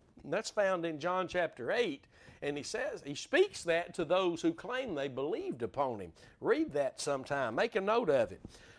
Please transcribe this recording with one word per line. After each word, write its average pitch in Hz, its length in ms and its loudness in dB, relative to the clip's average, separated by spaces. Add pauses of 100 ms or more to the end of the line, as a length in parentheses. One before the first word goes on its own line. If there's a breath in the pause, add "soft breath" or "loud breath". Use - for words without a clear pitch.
(220)
And 123 100 -6
that's 214 180 -2
found 190 360 2
in 156 140 -4
John 180 260 0
chapter 160 460 -2
eight. 202 340 0 (360 soft breath)
And 143 160 -2
he 139 40 -8
says, 233 400 -4
he 143 120 -8
speaks - 480 2
that 170 320 0
to 175 100 0
those 175 380 2
who 165 100 4
claim 247 420 -4
they 139 140 -2
believed 151 540 -4
upon 120 380 -2
him. 85 120 -10 (300 soft breath)
Read 240 320 2
that 139 260 -2
sometime. 135 540 -2
Make 220 220 0
a 196 40 0
note 214 300 2
of 120 200 4
it. - 120 -14 (360 loud breath)